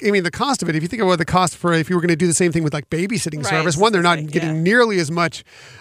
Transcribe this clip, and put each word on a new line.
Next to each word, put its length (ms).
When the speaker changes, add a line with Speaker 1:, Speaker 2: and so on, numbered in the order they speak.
Speaker 1:
I 60
mean, 120
the 80
cost 320
of 60
it, 60
if 60
you 60
think 140
of 60
what 120
the 60
cost 320
for, 160
if 160
you 60
were 60
gonna 140
do 120
the 60
same 180
thing 120
with, 100
like, 160
babysitting 480
Speaker 2:
Right, 100
Speaker 1:
service, 280
Speaker 2:
it's 60
Speaker 1:
one, 100
they're 100
Speaker 2:
the 80
Speaker 1:
not 100
Speaker 2:
same, 80
Speaker 1:
getting 280
Speaker 2:
yeah. 60
Speaker 1:
nearly 380
as 120
much, 320